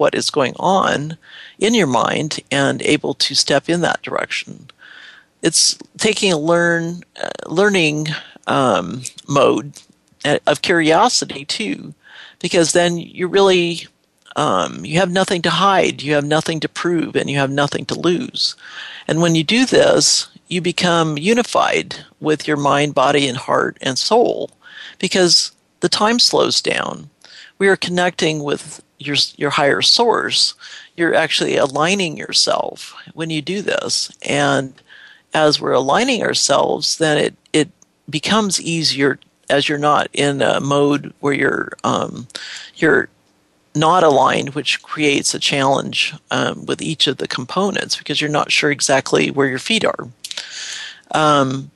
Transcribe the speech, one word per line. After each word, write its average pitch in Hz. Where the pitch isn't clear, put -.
what -
is -
going 135
on 160
in 220
your 196
mind -
and 135
able 147
to -
step -
in 170
that -
direction. -
It's -
taking 202
a 156
learn, 170
uh, 50
learning, 160
um, 117
mode, 123
uh, 147
of 147
curiosity, 165
too, -
because 175
then 175
you -
really, 175
um, 87
you 156
have 185
nothing 185
to 170
hide, 165
you 147
have 143
nothing 151
to 160
prove, 170
and -
you 143
have 139
nothing 143
to -
lose. 160
And 160
when 165
you 160
do 233
this, -
you 175
become 170
unified -
with 151
your 151
mind, 143
body, 143
and 123
heart 135
and 131
soul, -
because 185
the 175
time 226
slows -
down. -
We 196
are 190
connecting 175
with -
your, 143
your 143
higher 143
source. -
You're 170
actually -
aligning 170
yourself -
when 160
you 151
do 185
this. -
And 139
as 151
we're 143
aligning 180
ourselves, 139
then 156
it, 143
it 151
becomes 196
easier 143
as 139
you're 151
not 147
in 139
a -
mode 143
where 143
you're, 135
um, 117
you're -
not 160
aligned, 131
which 135
creates 147
a -
challenge, 135
um, -
with -
each 156
of -
the -
components -
because -
you're 147
not 151
sure 151
exactly 143
where 139
your 127
feet 220
are. -
Um, 143